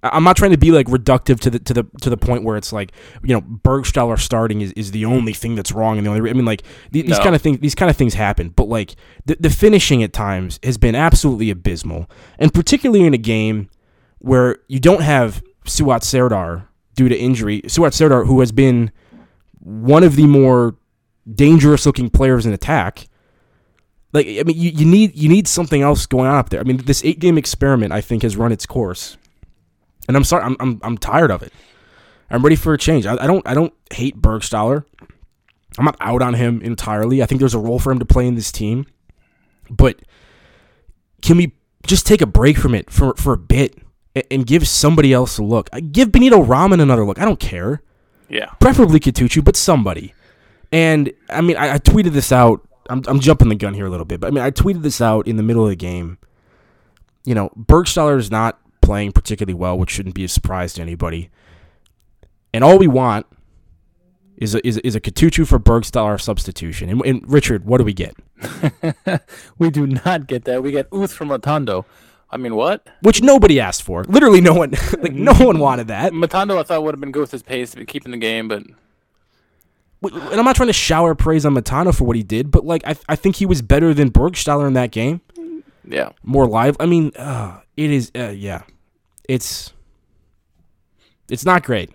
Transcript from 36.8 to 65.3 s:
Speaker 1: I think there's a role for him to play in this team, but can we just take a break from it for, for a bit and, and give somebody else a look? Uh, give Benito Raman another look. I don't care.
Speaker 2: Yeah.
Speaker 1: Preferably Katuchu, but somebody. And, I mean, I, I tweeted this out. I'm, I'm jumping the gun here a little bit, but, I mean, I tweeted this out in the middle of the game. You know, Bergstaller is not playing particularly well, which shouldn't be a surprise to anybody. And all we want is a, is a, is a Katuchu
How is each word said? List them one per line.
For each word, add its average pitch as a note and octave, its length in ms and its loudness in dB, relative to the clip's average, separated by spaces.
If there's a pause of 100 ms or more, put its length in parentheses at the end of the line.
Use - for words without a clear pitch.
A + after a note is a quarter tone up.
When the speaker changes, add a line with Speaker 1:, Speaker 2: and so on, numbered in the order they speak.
Speaker 1:
I A2+ 40 0
think C3 140 -2
there's C3 140 2
a A#2 40 -2
role A#2 200 -4
for - 120 -2
him C3 80 0
to A#2+ 80 -4
play B2 200 4
in B2 100 -2
this A2 160 -8
team, A2+ 340 -6 (840)
but B2 320 2 (1200)
can E3 160 4
we F3 160 0 (340)
just - 200 0
take G#3+ 160 4
a C#3 40 0
break B2+ 300 4
from B2+ 180 0
it - 160 -6
for, - 260 0
for C#3 160 -2
a A2 60 -2
bit A#2+ 380 0 (380)
and, C3 160 -4
and C3 160 -2
give D3+ 220 2
somebody D3+ 440 2
else B2+ 260 0
a G#2+ 40 -4
look? A2 300 -2
Uh, - 80 -12 (100)
give G#3 220 2
Benito B3 280 8
Raman D#3 380 2
another C3 260 4
look. G2 140 -4
I F3+ 60 -2
don't G#3+ 160 -2
care. G2 420 -6 (460)
Speaker 2:
Yeah. - 220 -8 (100)
Speaker 1:
Preferably A3 400 6
Katuchu, B2+ 420 0
but - 140 4
somebody. G2+ 580 -2 (560)
And, D#3+ 420 0 (180)
I - 100 -6
mean, E3+ 160 2
I, C#3+ 180 -2
I D3 40 0
tweeted F#3 340 4
this C#3 180 -2
out. A#2+ 300 6 (300)
I'm, C3 160 -6
I'm C#3 140 0
jumping C#3 280 4
the G#2+ 60 0
gun G2+ 180 -6
here G2+ 140 -10
a F#2 40 -8
little E2+ 140 -8
bit, F2+ 160 -10
but, E2+ 60 -8
I - 40 -4
mean, C#3 140 -2
I C3+ 60 -2
tweeted F3 320 -2
this D3 180 -4
out A2+ 260 0
in A2+ 100 -4
the G#2+ 60 -2
middle A2+ 220 0
of G#2+ 60 0
the F#2+ 60 -6
game. F2+ 420 -10 (1040)
You B2 100 -4
know, G2+ 140 -4 (100)
Bergstaller D3+ 600 0
is G#2 120 -6
not A2 300 -4 (220)
playing G2+ 300 0
particularly G2+ 420 -2
well, F2+ 240 -6
which F2+ 100 -4
shouldn't F#2+ 260 -10
be F#2+ 100 -8
a F2+ 40 -8
surprise F2+ 460 -6
to F2 80 -12
anybody. E2+ 480 -10 (1200)
And - 100 -2
all F3 160 8
we F#3+ 80 6
want B2 380 0 (1120)
is G#2+ 180 -6
a, A2+ 120 -2
is A2+ 100 -2
a, A2+ 100 -6
is A#2 80 -4
a G#2+ 60 -4
Katuchu D#3+ 460 0